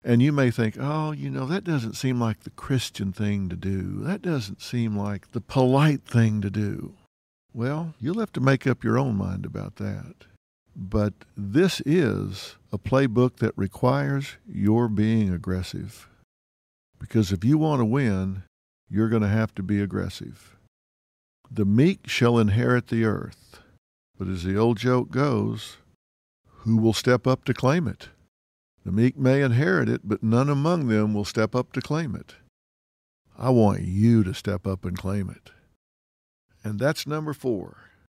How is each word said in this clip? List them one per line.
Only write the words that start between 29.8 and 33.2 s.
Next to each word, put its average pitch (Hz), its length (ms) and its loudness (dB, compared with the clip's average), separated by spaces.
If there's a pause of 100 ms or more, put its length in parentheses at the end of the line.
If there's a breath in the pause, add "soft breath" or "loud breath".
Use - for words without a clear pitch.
it, 120 160 -2
but 104 200 -4
none 120 260 2
among 147 380 0
them 107 260 2
will 101 100 -2
step 110 320 -2
up 127 180 -2
to 127 80 -4
claim 151 340 -4
it. - 200 -16 (1040)